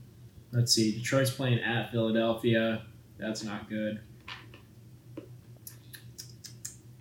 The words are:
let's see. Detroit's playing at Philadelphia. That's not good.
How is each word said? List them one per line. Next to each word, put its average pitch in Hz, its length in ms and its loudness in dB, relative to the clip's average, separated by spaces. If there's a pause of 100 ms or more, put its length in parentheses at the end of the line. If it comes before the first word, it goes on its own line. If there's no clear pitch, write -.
(520)
let's 120 200 4
see. 110 200 6
Detroit's 123 380 2
playing 123 300 2
at 113 300 0
Philadelphia. 113 920 2 (360)
That's 107 260 -6
not 107 240 -8
good. 107 320 -4 (3000)